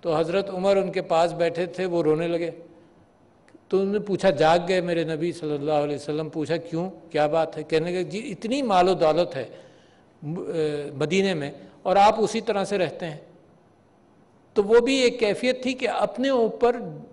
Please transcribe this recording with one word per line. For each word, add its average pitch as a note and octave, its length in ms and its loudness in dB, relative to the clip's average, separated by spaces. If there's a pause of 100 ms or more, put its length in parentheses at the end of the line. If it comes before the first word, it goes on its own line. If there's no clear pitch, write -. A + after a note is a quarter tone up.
तो E3+ 100 0
हज़रत F3 360 0
उमर F#3+ 280 2
उनके F#3 240 0
पास E3+ 300 2
बैठे E3 360 -2
थे, F3+ 180 -6
वो F3 160 0
रोने D#3 260 2
लगे। E3+ 260 -2 (1160)
तो F#3+ 100 2
उन्होंने G3 200 0
पूछा, G3 320 0
"जाग E3 340 4
गए F#3 160 0
मेरे E3+ 240 -2
नबी D#3+ 280 -4
सल्लल्लाहु D3 500 -2
अलैहि D3 120 -2
वसल्लम?" D3+ 340 -6
पूछा, D#3 280 -4
"क्यों, E3 320 -6
क्या - 380 -2
बात D#3+ 300 0
है?" D#3 60 -8
कहने D#3+ 220 0
लगे, F3+ 180 -4
"जी, D#3+ 140 -8
इतनी A#3 440 -4
मालो F#3 340 4
दौलत D#3+ 380 2
है A#2+ 260 -10 (680)
म-, D#3 120 -6
अ, - 140 -8 (440)
मदीने F#3 380 0
में C#3+ 340 -8 (180)
और F#3+ 120 4
आप G#3+ 220 6
उसी A3+ 220 0
तरह G3+ 220 -2
से G3+ 140 -4
रहते F3 280 -2
हैं।" D3+ 200 -12 (1300)
तो G#3+ 80 4
वो A3+ 180 6
भी C4+ 200 2
एक B3 180 2
कैफियत A#3 460 0
थी C4 80 -2
कि C4 120 -6
अपने A3 440 -2
ऊपर A#3 720 0 (120)